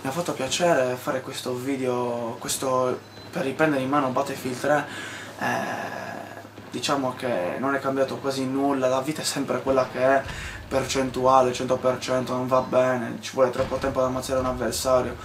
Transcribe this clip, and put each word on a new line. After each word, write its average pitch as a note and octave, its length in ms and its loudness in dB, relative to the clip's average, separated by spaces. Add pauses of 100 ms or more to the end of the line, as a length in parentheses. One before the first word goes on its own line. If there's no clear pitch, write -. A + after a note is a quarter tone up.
Mi C3+ 80 -4
ha - 20 -2
fatto E3+ 220 -4
piacere C3 640 2
fare C3 260 -4
questo B2+ 340 -6
video, B2 840 -2
questo B2+ 600 0 (320)
per - 100 -4
riprendere C3+ 400 2
in C3 80 -2
mano C#3+ 200 2
Battlefield C3 500 -2
tre. D3 280 2 (520)
Eh, - 680 -4 (640)
diciamo C3 460 -2
che A#2 420 -2
non C3+ 160 0
è C3 60 0
cambiato C3+ 380 0
quasi C3 280 -2
nulla, C3+ 420 2
la C3 140 2
vita D3+ 200 -4
è - 40 -6
sempre B2 380 -2
quella C3+ 280 4
che B2 80 -4
è, C3+ 220 4 (460)
percentuale, B2+ 840 4
cento B2+ 240 0
per B2+ 200 2
cento, B2+ 360 -2
non B2+ 120 -2
va C3 140 4
bene, B2 600 2
ci - 120 -10
vuole C3 160 6
troppo C3 280 -2
tempo C3 240 0
ad B2+ 60 4
ammazzare C3 320 0
un B2+ 60 0
avversario, B2 800 2